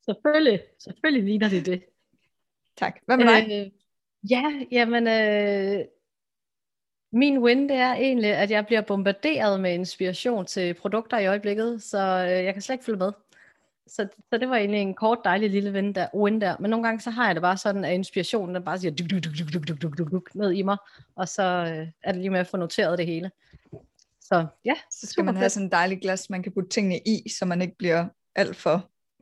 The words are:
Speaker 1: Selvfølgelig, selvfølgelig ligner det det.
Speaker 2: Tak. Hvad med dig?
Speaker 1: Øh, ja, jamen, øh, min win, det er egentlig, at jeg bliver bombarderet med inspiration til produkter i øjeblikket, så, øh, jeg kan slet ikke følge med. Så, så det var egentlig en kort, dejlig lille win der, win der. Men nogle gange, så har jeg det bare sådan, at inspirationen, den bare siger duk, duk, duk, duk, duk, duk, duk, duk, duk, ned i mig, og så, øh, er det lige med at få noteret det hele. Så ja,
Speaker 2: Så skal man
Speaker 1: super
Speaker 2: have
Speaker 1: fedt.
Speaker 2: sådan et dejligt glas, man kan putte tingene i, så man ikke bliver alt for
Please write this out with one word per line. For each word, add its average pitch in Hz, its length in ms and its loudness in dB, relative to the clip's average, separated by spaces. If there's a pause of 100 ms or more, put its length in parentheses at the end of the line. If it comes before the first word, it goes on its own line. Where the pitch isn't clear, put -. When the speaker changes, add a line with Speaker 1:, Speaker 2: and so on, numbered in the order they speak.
Speaker 1:
Selvfølgelig, 294 560 2 (180)
selvfølgelig 254 460 0
ligner 214 240 2
det 180 180 0
det. 180 160 -2 (960)
Speaker 2:
Tak. - 300 -4
Hvad 254 100 4
med 240 100 6
dig? 220 400 6
Speaker 1:
Øh, 196 40 -16 (600)
ja, 247 120 2 (300)
jamen, 233 360 2
øh, 202 760 2 (1300)
min 277 260 4
win, 254 300 4
det 277 80 0
er 254 180 2
egentlig, 240 400 2
at 202 160 0
jeg 208 160 0
bliver 220 140 2
bombarderet 196 800 0
med 180 140 0
inspiration 185 720 -4
til 175 280 -4
produkter 220 440 -4
i 202 80 2
øjeblikket, 208 560 -2
så, - 160 -6
øh, 185 460 0
jeg 190 80 -2
kan 196 100 -8
slet 254 120 -4
ikke 254 100 -10
følge 220 140 -4
med. 190 140 -2 (760)
Så, 196 220 -6 (240)
så 233 60 0
det 254 100 -4
var 254 80 0
egentlig 208 240 0
en 196 140 -2
kort, 220 300 0
dejlig 202 260 2
lille 202 220 -2
win 196 220 -2
der, 185 200 -2
win 208 260 2
der. 185 200 0
Men 202 100 -2
nogle 226 160 0
gange, 226 140 -2
så 240 100 -8
har 233 160 0
jeg 185 80 4
det 165 80 -4
bare 180 140 2
sådan, 196 280 -2
at 160 100 0
inspirationen, 180 600 -4
den 180 100 -6
bare 180 140 -6
siger 180 160 -2
duk, 170 160 -6
duk, 180 140 -2
duk, 160 140 -6
duk, 160 160 -6
duk, 156 140 -4
duk, 160 140 -6
duk, 156 160 -6
duk, 160 140 -2
duk, 180 220 -6
ned 196 180 0
i 196 100 -2
mig, 196 140 0 (400)
og 180 120 -4
så, - 140 -4
øh, 170 460 -2 (140)
er 202 100 -4
det 185 40 -4
lige 190 140 -4
med 185 100 2
at 175 60 0
få 196 100 -8
noteret 175 420 0
det 165 80 -2
hele. 175 240 -6 (880)
Så 170 260 2 (180)
ja, 262 100 0 (160)
Speaker 2:
Så - 160 -14
skal - 180 0
man - 100 0
Speaker 1:
super 190 40 -4
Speaker 2:
have 190 60 2
Speaker 1:
fedt. 196 80 2
Speaker 2:
sådan 196 140 -2
et 175 60 -4
dejligt 185 280 2
glas, 190 300 -4
man 185 120 -6
kan 185 100 -8
putte 185 180 -4
tingene 196 360 0
i, 220 220 0 (100)
så 196 60 -2
man 180 180 0
ikke 180 160 -6
bliver 170 280 2 (280)
alt 180 220 0
for 175 320 0 (340)